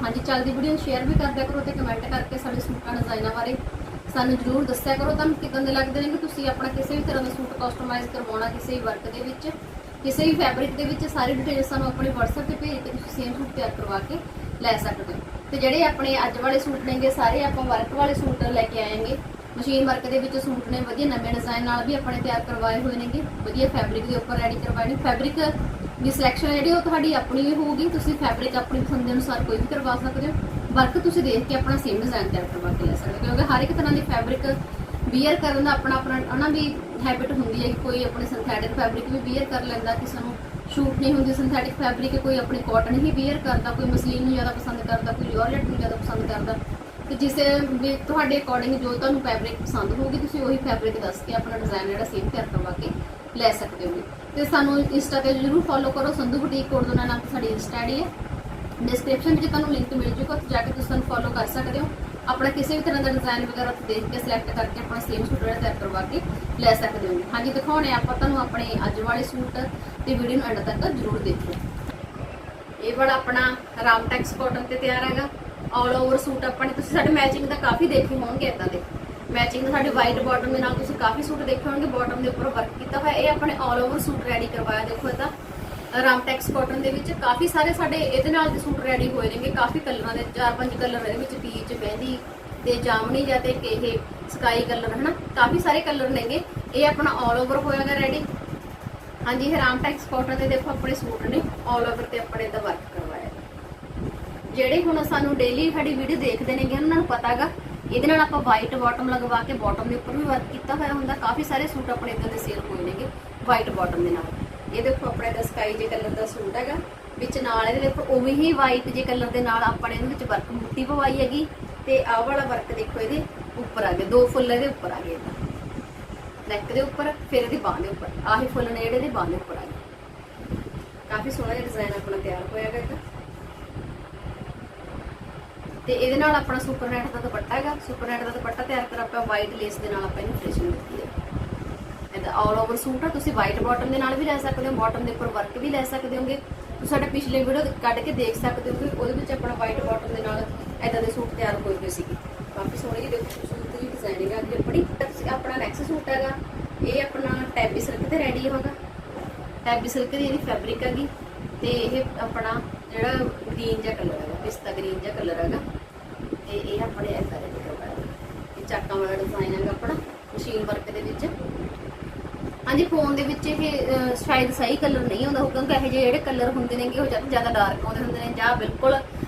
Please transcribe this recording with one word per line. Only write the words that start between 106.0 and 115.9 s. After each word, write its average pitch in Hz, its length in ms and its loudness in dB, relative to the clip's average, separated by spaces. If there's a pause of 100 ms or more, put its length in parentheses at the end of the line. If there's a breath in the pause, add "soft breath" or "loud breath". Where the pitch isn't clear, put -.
ਦੇਖਦੇ 254 380 0
ਨੇਗੇ, 262 200 2
ਉਹਨਾਂ 311 220 4
ਨੂੰ 330 80 4
ਪਤਾ 240 300 2
ਗਾ 285 140 2 (440)
ਇਹਦੇ 254 140 4
ਨਾਲ 311 120 8
ਆਪਾਂ 302 220 4
ਵਾਈਟ 247 340 4
ਬਾਟਮ 247 340 2
ਲਗਵਾ 240 340 2
ਕੇ 269 100 -4
ਬਾਟਮ 214 360 0
ਦੇ 240 60 0
ਉੱਪਰ 240 180 -6
ਵੀ 294 100 0
ਵਰਕ 269 180 2 (100)
ਕੀਤਾ 269 240 -4
ਹੋਇਆ 294 180 0
ਹੁੰਦਾ। 269 200 0
ਕਾਫੀ 277 300 0
ਸਾਰੇ 294 240 0
ਸੂਟ 262 220 -4
ਆਪਣੇ 240 220 -4
ਇੱਦਾਂ 226 180 -2
ਦੇ 226 80 -4
ਸੇਲ 220 220 -4
ਹੋਏ 185 240 -6
ਨੇਗੇ 180 240 -4 (380)
ਵਾਈਟ 226 240 4
ਬਾਟਮ 180 340 0
ਦੇ 170 80 2
ਨਾਲ। 175 120 0 (500)
ਇਹ 226 100 0
ਦੇਖੋ 262 240 2
ਆਪਣਾ 226 200 -2
ਇਹਦਾ 226 140 0
ਸਕਾਈ 214 320 -2
ਜੇ 220 140 -2
ਕਲਰ 220 220 -2